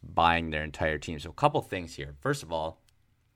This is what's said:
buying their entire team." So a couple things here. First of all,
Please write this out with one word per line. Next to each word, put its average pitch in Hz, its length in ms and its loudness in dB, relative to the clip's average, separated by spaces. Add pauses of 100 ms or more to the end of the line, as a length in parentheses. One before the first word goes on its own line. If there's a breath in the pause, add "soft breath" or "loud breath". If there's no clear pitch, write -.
buying 82 460 4
their 78 160 -2
entire 78 320 0
team." 76 200 -8
So 80 120 -10
a 80 40 -14
couple 147 280 2
things 90 340 -8
here. 69 240 -10
First 143 240 -2
of 82 80 -10
all, 80 300 -2 (540)